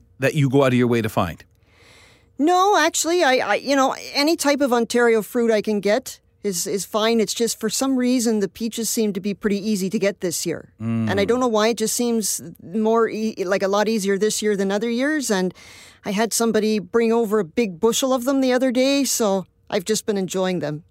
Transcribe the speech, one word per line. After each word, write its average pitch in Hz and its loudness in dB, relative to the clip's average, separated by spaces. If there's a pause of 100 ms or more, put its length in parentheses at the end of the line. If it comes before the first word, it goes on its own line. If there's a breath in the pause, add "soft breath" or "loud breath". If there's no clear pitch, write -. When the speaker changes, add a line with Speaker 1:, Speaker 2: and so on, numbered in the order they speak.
(200)
Speaker 1:
that 135 0
you 139 2
go 139 4
out 131 4
of 127 2
your 123 4
way 117 2
to 107 -2
find? 87 -4 (920 soft breath)
Speaker 2:
No, 359 4
actually, 330 0
I, 262 4
I, 208 0
you 269 -2
know, 269 2 (160)
any 294 0
type 285 0
of 254 0
Ontario 233 2
fruit 233 0
I 214 2
can 208 -2
get 208 -2 (240)
is, 190 -4
is 180 -4
fine. 220 0
It's 208 0
just 226 -2
for 220 -4
some 269 -2
reason 247 2
the 196 0
peaches 226 -6
seem 214 0
to 196 -6
be 196 -4
pretty 202 -2
easy 190 -2
to 214 -2
get 196 -2
this 175 -4
year. - -8
Speaker 1:
Mm. 113 -2
Speaker 2:
And 196 0
I 202 2
don't 233 2
know 254 2
why. 214 2
It 226 -2
just 214 -2
seems 233 -2 (220)
more 220 0
e-, 220 -4 (100)
like 196 0
a 190 0
lot 202 2
easier 196 0
this 214 -2
year 208 0
than 196 -2
other 208 -2
years. 262 -2
And 185 0 (520 loud breath)
I 208 -4
had 220 0
somebody 214 0
bring 226 0
over 220 0
a 185 -2
big 175 -4
bushel 233 2
of 247 -2
them 269 2
the 254 2
other 254 2
day, 269 2
so 196 0 (220)
I've 196 -2
just 214 -2
been 208 0
enjoying 185 -2
them. 151 -6